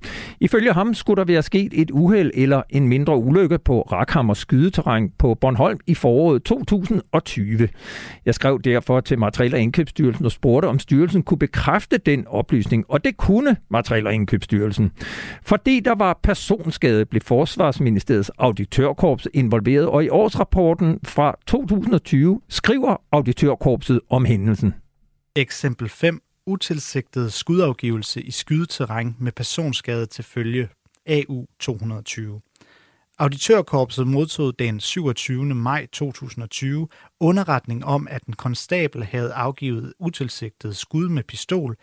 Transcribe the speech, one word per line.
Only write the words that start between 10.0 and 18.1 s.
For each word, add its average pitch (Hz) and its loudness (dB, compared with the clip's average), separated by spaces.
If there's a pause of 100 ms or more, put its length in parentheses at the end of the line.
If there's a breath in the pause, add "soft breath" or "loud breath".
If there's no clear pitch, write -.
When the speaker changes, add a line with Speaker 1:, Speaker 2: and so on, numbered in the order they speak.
Speaker 1:
og 117 0
spurgte, 139 2
om 131 0
styrelsen 160 2
kunne 156 0
bekræfte 165 0
den 143 0
oplysning, 110 0
og 143 0
det 269 -2
kunne 240 2 (140)
Materiel- 113 0
og 104 0
Indkøbsstyrelsen. 104 0 (520 loud breath)
Fordi 254 2
der 233 2
var 196 0
personskade, 156 0
blev - -2
Forsvarsministeriets 127 0